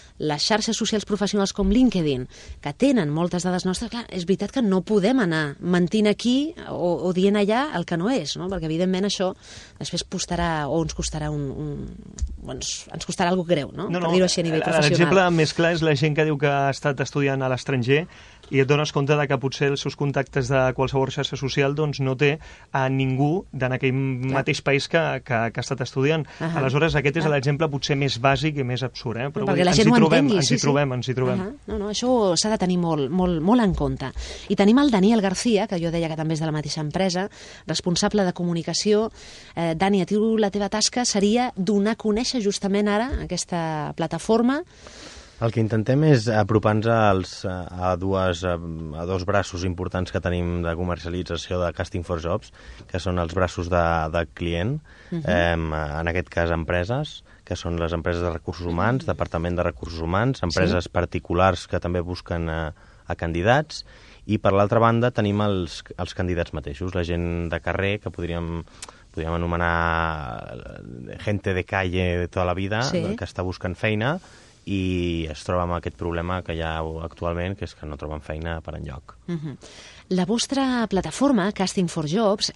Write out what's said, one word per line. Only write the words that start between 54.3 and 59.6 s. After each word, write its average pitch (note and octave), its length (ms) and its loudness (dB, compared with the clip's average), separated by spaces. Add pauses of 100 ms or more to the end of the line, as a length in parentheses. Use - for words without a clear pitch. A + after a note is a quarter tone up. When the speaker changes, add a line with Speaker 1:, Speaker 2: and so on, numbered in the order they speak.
Speaker 3:
client, F2 460 -2 (300)
Speaker 1:
Mhm. E3+ 140 -6
Speaker 3:
em, E2+ 380 2 (100)
en D#2 380 -4
aquest F2 180 -2
cas E2+ 220 0
empreses, F2 720 -2 (220)
que F2+ 100 -6
són E2+ 240 -4
les E2 160 -2
empreses E2+ 260 -2
de F2 120 0
recursos F2 340 -8
humans, G2 400 0
Departament F2 480 -2
de F2 80 0